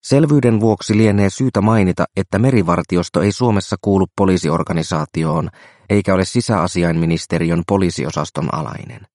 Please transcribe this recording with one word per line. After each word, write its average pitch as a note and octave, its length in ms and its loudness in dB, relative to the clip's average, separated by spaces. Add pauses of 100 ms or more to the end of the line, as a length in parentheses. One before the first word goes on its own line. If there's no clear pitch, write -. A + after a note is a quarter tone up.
Selvyyden C3+ 580 2
vuoksi G#2+ 360 0
lienee G2+ 340 4
syytä B2 300 -2
mainita, G2+ 440 2 (120)
että G2 220 -2
merivartiosto F2 840 0
ei G2+ 100 2
Suomessa G#2 480 -2
kuulu F#2+ 260 2 (100)
poliisiorganisaatioon, E2 1300 -2 (400)
eikä G2+ 240 2
ole F#2 100 2
sisäasiainministeriön E2+ 1400 -2
poliisiosaston D#2+ 840 -2
alainen. - 460 -10 (140)